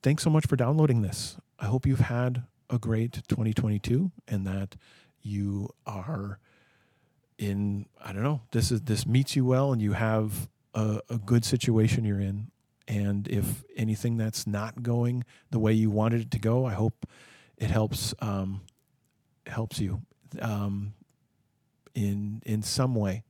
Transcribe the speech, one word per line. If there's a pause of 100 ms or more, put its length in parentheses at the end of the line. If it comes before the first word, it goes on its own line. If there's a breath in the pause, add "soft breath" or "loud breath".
Thanks
so
much
for
downloading
this. (200)
I
hope
you've
had (260)
a
great
twenty
twenty-two (160)
and
that (460 soft breath)
you (180)
are (1000 soft breath)
in, (120)
I
don't
know, (100)
this
is,
this
meets
you
well
and
you
have (280)
a,
a
good
situation
you're
in. (360)
And
if (120)
anything
that's
not
going (260 soft breath)
the
way
you
wanted
it
to
go,
I
hope (500 loud breath)
it
helps,
um, (880)
helps
you, (360)
um, (1000)
in,
in
some
way